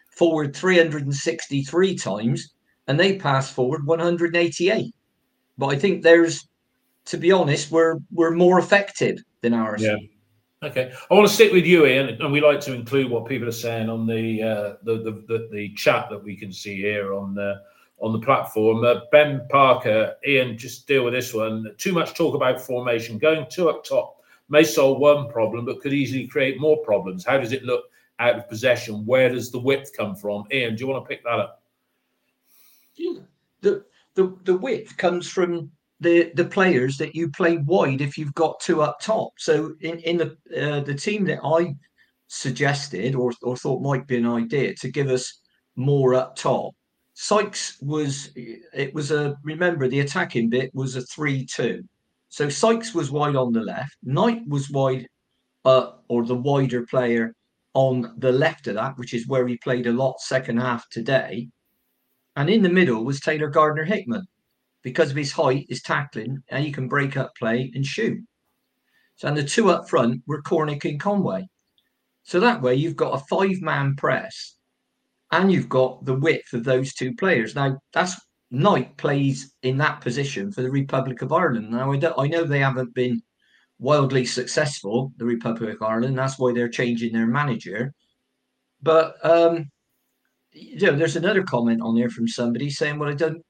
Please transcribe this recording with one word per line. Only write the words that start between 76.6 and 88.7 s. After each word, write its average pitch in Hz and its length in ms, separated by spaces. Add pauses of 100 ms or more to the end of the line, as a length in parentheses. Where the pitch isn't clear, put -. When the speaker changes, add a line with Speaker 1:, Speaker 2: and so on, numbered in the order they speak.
Speaker 1:
those 135 300
two 131 200
players. 127 400
Now, 139 240 (140)
that's, 185 220 (380)
Knight 143 440
plays 139 640
in 131 160
that 147 220
position 139 500
for 127 120
the 127 100
Republic 135 500
of 123 100
Ireland. 127 380
Now, 131 220
I 139 60
don't, 160 200
I 135 80
know 165 160
they 143 160
haven't 127 360
been 123 280 (560)
wildly 135 460
successful, 131 920
the 117 60
Republic 117 520
of - 60
Ireland. 117 360
That's 135 180
why 127 160
they're 120 160
changing 120 440
their 113 160
manager. 127 640 (880)